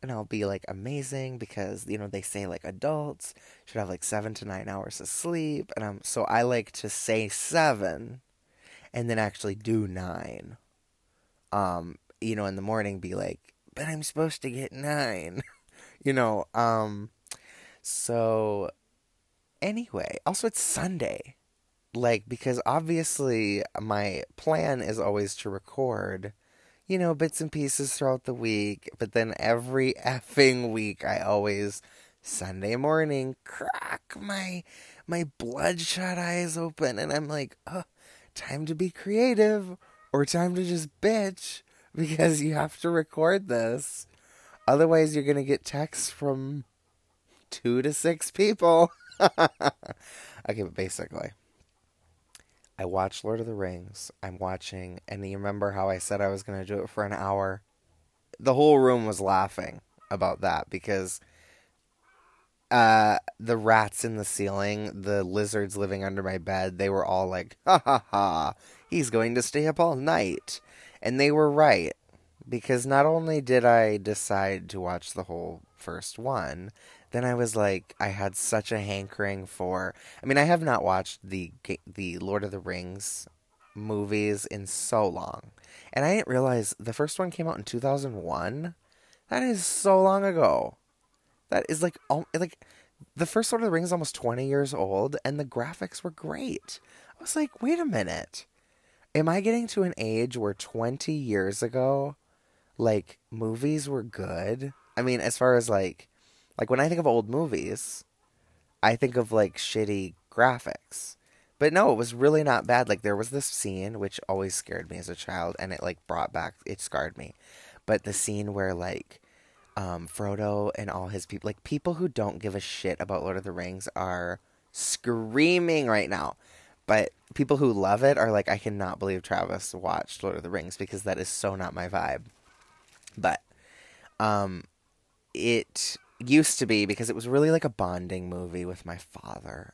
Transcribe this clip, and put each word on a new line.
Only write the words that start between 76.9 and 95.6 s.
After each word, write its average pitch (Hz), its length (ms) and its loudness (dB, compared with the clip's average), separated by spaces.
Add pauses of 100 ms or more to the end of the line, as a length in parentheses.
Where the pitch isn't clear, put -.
then 123 120 -2
I 123 120 2
was 117 200 0
like, 98 440 0
I 104 80 0
had 98 280 -4
such - 360 0
a 110 100 -2
hankering 98 640 -4
for, 92 500 -4 (260)
I - 40 -12
mean, 135 120 2
I 143 60 8
have 165 180 4
not 131 220 2
watched 92 400 0
the 92 300 -8 (100)
ga-, - 240 -6
the 90 300 -8
Lord 98 260 -4
of 98 80 -6
the 98 80 -8
Rings 90 680 -8 (440)
movies 104 720 -2
in 101 200 -10
so 107 400 2
long. - 440 -8 (420)
And 135 100 0
I 180 120 4
didn't 220 120 0
realize 127 500 2
the 113 140 -6
first 147 260 -2
one 185 140 -2
came 165 160 -6
out 165 100 -4
in 208 60 -10
two 120 160 -6
thousand 135 420 -2
one. 98 540 -6 (540)
That 254 120 -2
is 226 240 0
so 190 360 6
long 196 240 6
ago. 90 500 2 (720)
That - 200 2
is, 156 120 -4
like, 170 160 0 (120)
al-, 156 180 0 (100)
like, 170 280 -6 (500)
the 165 100 0
first 226 280 0
Lord 226 80 0
of 226 60 2
the 185 40 0
Rings 170 180 0
is 180 40 -2
almost 165 220 -2
twenty 123 320 -2
years 139 260 2
old, 98 500 0
and 143 160 -2
the 143 60 -4
graphics 143 580 -6